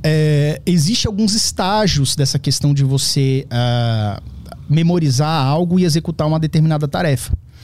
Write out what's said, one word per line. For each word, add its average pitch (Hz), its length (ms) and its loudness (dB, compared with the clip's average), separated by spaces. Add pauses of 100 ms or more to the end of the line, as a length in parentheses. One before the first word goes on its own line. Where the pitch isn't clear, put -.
É, 151 600 2
existe 175 420 2
alguns 208 260 0
estágios 190 840 0
dessa 143 200 0
questão 143 360 0
de 139 100 2
você, 135 680 0
ah, 117 720 0 (480)
memorizar 156 760 2
algo 170 340 2
e 180 60 4
executar 160 420 0
uma 156 100 0
determinada 156 480 2
tarefa. 147 460 -2 (320)